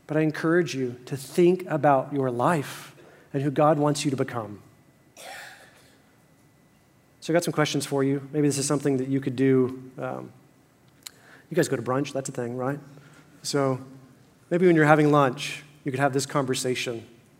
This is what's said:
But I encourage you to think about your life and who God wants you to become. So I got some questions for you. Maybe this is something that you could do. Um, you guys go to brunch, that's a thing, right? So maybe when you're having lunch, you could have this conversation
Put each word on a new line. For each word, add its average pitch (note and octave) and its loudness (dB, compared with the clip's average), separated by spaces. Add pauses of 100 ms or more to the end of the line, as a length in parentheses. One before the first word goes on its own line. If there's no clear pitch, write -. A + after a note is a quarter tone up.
But D3+ -4
I D#3 2
encourage D#3+ 0
you B2+ -6 (100)
to C#3+ -8
think F3+ 2
about C#3+ 2
your C3+ 0
life C3+ -2 (380)
and C#3 -2
who D3 -2
God D3+ 4
wants D3 0
you C#3+ -2
to C3 -2
become. A2+ -6 (2500)
So - -4
I - 4
got E3+ 4
some E3 -4
questions D3 0
for C#3 0
you. C#3 -2
Maybe D3+ 2
this C#3 0
is C3+ -2
something C#3+ 0
that C3 -4
you C3+ 0
could C3+ -4
do. C3 2 (160)
Um, C3 -10 (1200)
you D3+ -12
guys D#3 2
go C3+ -2
to A#2 -6
brunch, C3+ -2
that's C3+ -6
a C3+ -10
thing, B2 -8
right? C3 -4 (640)
So C3+ -2 (720)
maybe F3+ 4
when E3+ 6
you're D#3 6
having D3+ 6
lunch, C#3 2 (220)
you D3 -4
could B2+ -4
have C#3 2
this C3+ -2
conversation B2+ -4 (340)